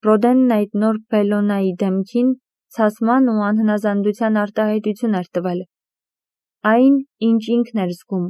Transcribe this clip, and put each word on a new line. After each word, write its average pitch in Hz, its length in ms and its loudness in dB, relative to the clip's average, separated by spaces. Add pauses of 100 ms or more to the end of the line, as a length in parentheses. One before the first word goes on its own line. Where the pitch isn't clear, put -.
Ռոդենն 240 520 2
այդ 208 180 -2
նոր 220 320 0
Բելոնայի 208 680 0
դեմքին 196 560 -2 (420)
ցասման 226 560 0
ու 214 160 0
անհնազանդության 208 960 0
արտահայտություն 214 800 -2
էր 180 100 -8
տվել, 180 320 -4 (1000)
այն, 247 320 4 (240)
ինչ 226 280 0
ինքն 233 360 -2
էր 180 100 -4
զգում։ 180 360 -6